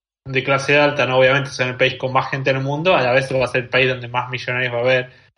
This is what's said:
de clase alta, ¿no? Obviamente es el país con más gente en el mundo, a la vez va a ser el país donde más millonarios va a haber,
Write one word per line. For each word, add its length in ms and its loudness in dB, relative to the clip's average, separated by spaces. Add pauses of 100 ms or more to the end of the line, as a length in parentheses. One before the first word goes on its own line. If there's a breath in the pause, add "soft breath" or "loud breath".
(260)
de 180 -2
clase 340 2
alta, 280 2
¿no? 120 0
Obviamente 320 4
es 100 -6
el 160 -4
país 200 2
con 160 -6
más 180 0
gente 200 -2
en 60 2
el 60 -4
mundo, 320 0
a 80 2
la 100 2
vez 200 0
va 120 0
a 40 0
ser 140 -2
el 60 -10
país 200 2
donde 200 -6
más 220 -4
millonarios 420 -4
va 60 -2
a 40 -2
haber, 280 0 (280 soft breath)